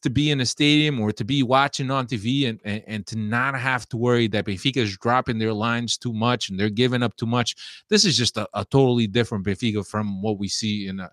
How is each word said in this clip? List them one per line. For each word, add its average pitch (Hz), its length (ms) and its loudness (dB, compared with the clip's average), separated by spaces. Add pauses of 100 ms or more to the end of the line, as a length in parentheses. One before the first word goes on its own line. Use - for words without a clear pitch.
to 147 80 -2
be 147 220 2
in 139 100 0
a 123 40 0
stadium 147 540 2
or 107 120 0
to - 120 -6
be 135 200 0
watching 131 480 2
on 131 160 -2
T 120 100 -4
V 127 300 0
and, 113 180 -4
and, 104 220 -4
and 104 180 -6
to - 100 -10
not 120 380 -2
have 127 360 -2
to 123 80 -6
worry 120 320 4
that 101 160 -2
Benfica 110 320 -2
is 104 200 0
dropping 123 400 0
their 110 160 0
lines 117 440 -2
too 120 160 -6
much 117 360 0
and 95 100 -6
they're 104 100 2
giving 120 340 2
up 113 120 -2
too 117 120 -4
much. 120 280 0 (340)
This 214 160 4
is 139 120 4
just 117 200 0
a, 107 180 -4
a 98 100 -2
totally 123 400 4
different 107 400 0
Benfica 104 420 0
from 101 360 -4
what 107 160 -2
we 101 80 -4
see 104 400 -4
in, 95 120 -8
uh, 90 140 -12